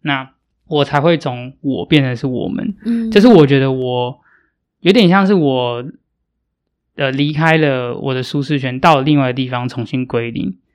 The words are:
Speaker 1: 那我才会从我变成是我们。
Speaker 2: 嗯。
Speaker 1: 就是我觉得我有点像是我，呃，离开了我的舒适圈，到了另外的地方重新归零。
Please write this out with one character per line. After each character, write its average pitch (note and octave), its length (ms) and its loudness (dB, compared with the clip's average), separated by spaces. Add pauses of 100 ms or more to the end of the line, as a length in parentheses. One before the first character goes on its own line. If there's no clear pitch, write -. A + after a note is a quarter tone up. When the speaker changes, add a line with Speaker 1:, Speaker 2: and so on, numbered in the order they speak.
Speaker 1:
那 C3+ 300 -6 (360)
我 D3 160 0
才 C#3+ 160 0
会 E3 180 2
从 B2 440 -10
我 B2 240 -6
变 D3+ 160 2
成 B2+ 140 -2
是 C3 100 -10
我 B2+ 220 -6
们。 - 280 -6 (100)
Speaker 2:
嗯。 A3+ 260 -4
Speaker 1:
就 G#3 100 6
是 A#3 60 6
我 F3+ 180 8
觉 C3+ 140 2
得 C3+ 120 0
我 B2 480 -4 (600)
有 F3 120 2
点 G#3 160 6
像 F#3+ 180 4
是 G3+ 80 2
我， B2+ 520 0 (1080)
呃， C3+ 160 -4
离 D3 220 -2
开 D#3+ 240 2
了 C3 400 0
我 C3+ 160 -4
的 B2+ 100 -4
舒 D3 180 -6
适 C#3+ 160 -4
圈， B2+ 220 -6
到 D#3+ 160 4
了 C3+ 80 2
另 D3 160 2
外 C3 80 0
的 B2 60 -2
地 C3 140 -4
方 B2 220 -6
重 B2 160 -8
新 B2+ 200 -4
归 A#2 260 -4
零。 - 260 -6 (180)